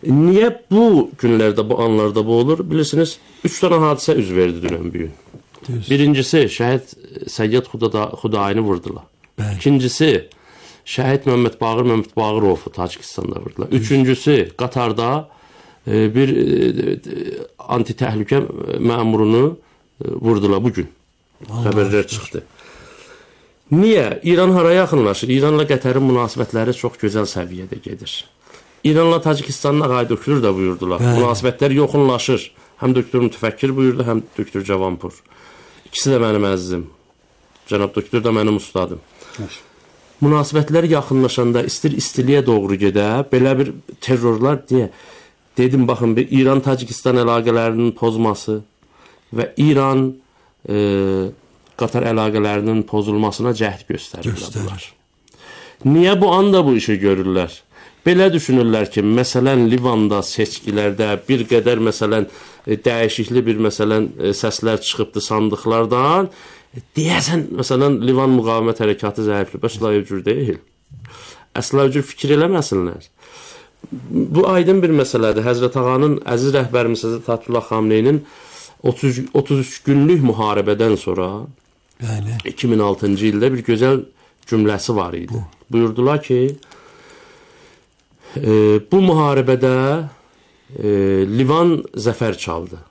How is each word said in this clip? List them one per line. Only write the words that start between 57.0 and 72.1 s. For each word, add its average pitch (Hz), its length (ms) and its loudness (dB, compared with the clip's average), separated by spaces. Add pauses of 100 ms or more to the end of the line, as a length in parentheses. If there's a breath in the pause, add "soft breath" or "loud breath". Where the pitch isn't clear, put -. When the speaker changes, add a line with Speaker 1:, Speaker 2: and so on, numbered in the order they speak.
Speaker 1:
Belə 180 260 4
düşünürlər 120 560 2
ki, 107 140 -2
məsələn, 123 640 2
Livanda 113 540 0
seçkilərdə 104 880 -4 (200)
bir 131 160 0
qədər, 113 380 2
məsələn, 107 460 0 (380 loud breath)
e, 107 100 -2
dəyişikli 117 680 0
bir, 110 140 0
məsələn, 107 480 0 (100)
e, 95 140 -2
səslər 110 500 -2
çıxıbdı - 400 -6
sandıqlardan. 113 1120 0 (460 loud breath)
E, 123 40 -16 (160)
deyəsən, 160 520 -2 (100)
məsələn, 135 480 0
Livan 131 320 2
müqavimət 113 420 0
hərəkatı 107 460 -2
zəifləyib. 101 420 -2
Əsla 107 220 -4
o 104 140 0
cür 95 200 -8
deyil. 120 360 -2 (920 loud breath)
Əsla 135 340 0
o 131 40 0
cür 143 100 0
fikir 143 360 -2